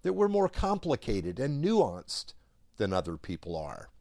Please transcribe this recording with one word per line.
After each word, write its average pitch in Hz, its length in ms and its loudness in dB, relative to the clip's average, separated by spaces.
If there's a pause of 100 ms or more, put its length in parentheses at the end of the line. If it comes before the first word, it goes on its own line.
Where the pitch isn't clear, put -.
that 185 140 -2
we're 202 140 4
more 202 200 4
complicated 117 880 0
and 143 240 -2
nuanced 160 720 0 (460)
than 101 120 0
other 87 280 0
people 85 360 -8
are. 73 360 -8 (100)